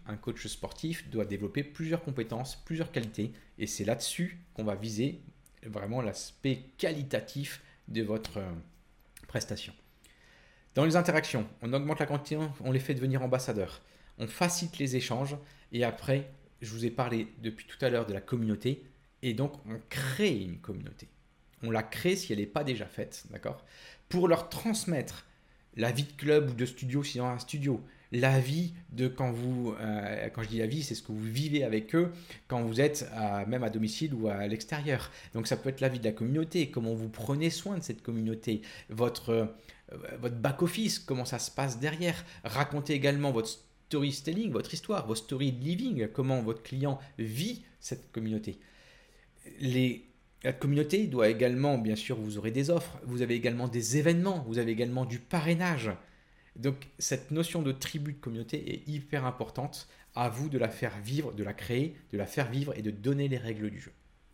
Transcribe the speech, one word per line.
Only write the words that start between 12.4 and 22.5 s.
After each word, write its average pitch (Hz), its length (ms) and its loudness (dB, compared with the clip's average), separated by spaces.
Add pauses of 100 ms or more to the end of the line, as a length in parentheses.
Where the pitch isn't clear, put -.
on 131 100 0
les 131 80 6
fait 135 160 0
devenir 131 260 2
ambassadeurs, 123 640 0 (340)
on 110 100 -4
facilite 170 520 0
les 131 160 0
échanges, 131 420 0 (340)
et 117 120 2
après, 131 480 0 (300)
je 110 100 -10
vous 113 140 -2
ai 117 40 4
parlé 117 380 0 (160)
depuis 110 240 -6
tout - 180 -8
à 127 40 6
l'heure 117 180 2
de 101 60 -2
la 98 80 -2
communauté, 117 640 0 (380)
et 123 120 0
donc 135 200 0 (140)
on 110 120 -8 (100)
crée 135 460 2
une 92 220 -4
communauté. - 520 -10 (520)
On 113 80 -2
la 110 140 2
crée 180 320 2
si 175 180 -2
elle 104 60 0
n'est 104 80 2
pas 151 160 -2